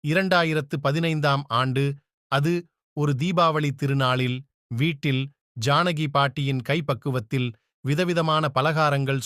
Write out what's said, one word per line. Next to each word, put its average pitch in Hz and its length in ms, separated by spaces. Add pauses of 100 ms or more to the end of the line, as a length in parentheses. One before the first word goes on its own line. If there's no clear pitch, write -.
இரண்டாயிரத்து 165 720
பதினைந்தாம் 147 680
ஆண்டு, 131 460 (320)
அது 170 400 (260)
ஒரு 147 260
தீபாவளி 160 520
திருநாளில், 131 720 (340)
வீட்டில் 139 560 (360)
ஜானகி 156 400
பாட்டியின் 139 640
கைப்பக்குவத்தில் 131 840 (280)
விதவிதமான 156 760
பலகாரங்கள் 139 720